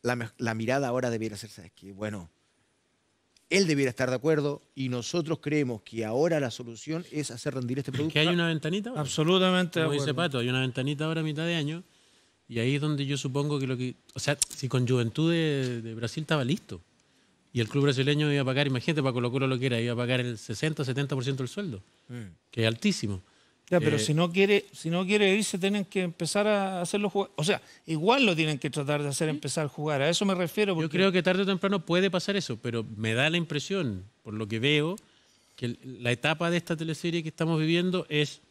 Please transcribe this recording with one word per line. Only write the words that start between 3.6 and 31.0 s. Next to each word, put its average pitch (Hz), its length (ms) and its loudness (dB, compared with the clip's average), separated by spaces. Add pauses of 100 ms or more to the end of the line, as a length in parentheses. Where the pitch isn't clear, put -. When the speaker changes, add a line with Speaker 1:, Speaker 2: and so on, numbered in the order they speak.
Speaker 1:
debiera 139 240 4
estar 127 180 0
de 127 60 0
acuerdo 147 460 0 (120)
y 131 160 -4
nosotros 143 520 -2
creemos 143 420 -2
que 113 200 -6
ahora 147 360 0
la 131 120 0
solución 139 600 -10
es 147 200 -4
hacer 123 220 -6
rendir 127 260 -2
este 135 120 -6
Speaker 2:
Es 131 40 -6
Speaker 1:
producto. 151 180 -2
Speaker 2:
que 147 60 4
hay 156 80 6
una 170 200 2
ventanita 165 420 -2
ahora. 196 120 -4
Speaker 3:
Absolutamente 180 800 2
de 160 60 4
Speaker 2:
Como 143 80 2
dice 143 160 0
Speaker 3:
acuerdo. 135 60 0 (140)
Speaker 2:
Pato, 131 100 -2
hay 120 100 0
una 131 120 2
ventanita 135 440 -2
ahora 160 160 -2
a - 20 -2
mitad 156 220 -2
de 170 100 0
año 160 280 -2 (680)
y 117 100 -2
ahí 127 160 2
es 139 60 0
donde 147 240 0
yo 139 120 -2
supongo 143 420 -2
que 135 80 -2
lo 127 100 -2
que... 127 180 -4 (200)
o - 40 -8
sea, 143 180 0 (120)
si - 180 -6
con 123 200 2
Juventud 127 440 2
de, 139 500 0
de 113 140 -10
Brasil 117 280 -4
estaba 147 200 2
listo 113 380 -4 (720)
y 123 80 0
el 104 80 0
club 143 140 2
brasileño 143 500 2
iba 143 80 2
a 127 40 0
pagar, 131 220 2
imagínate, 139 360 0
para 131 100 2
Colo 123 180 0
Colo 135 160 0
lo 131 120 0
que 131 80 0
era, 120 120 2
iba 120 140 0
a - 20 -2
pagar 123 240 0
el 123 180 -4
sesenta, 151 460 -4
setenta 135 320 -2
por 131 80 -2
ciento 135 200 -2
del 120 60 -6
sueldo, 151 320 -8 (280)
Speaker 1:
Mm. 113 240 -12 (180)
Speaker 2:
que 117 100 -2
es 113 60 6
altísimo. 113 540 0 (460)
Speaker 3:
Ya, 175 120 4
pero 147 160 4
Speaker 2:
Eh, 143 40 2
Speaker 3:
si 151 140 0
no 170 180 2
quiere, 196 420 4
si - 180 -4
no 180 160 0
quiere 202 280 4
irse, 208 220 0
tienen 196 280 0
que 185 180 -2
empezar 175 420 0
a 196 360 0
hacerlo 202 280 -2
jugar. 196 260 -2
O 151 80 -2
sea, 175 160 2 (280)
igual 190 360 4
lo 190 120 6
tienen 156 240 0
que 147 100 -2
tratar 147 320 0
de 143 80 -2
hacer 156 180 0
Speaker 2:
Sí. 156 80 0
Speaker 3:
empezar 151 300 -4
a 139 40 -4
jugar. 147 340 0
A 151 60 4
eso 175 140 2
me 196 120 2
refiero. 190 380 0
Speaker 2:
Yo - 20 0
Speaker 3:
Porque 160 220 0
Speaker 2:
creo 190 140 6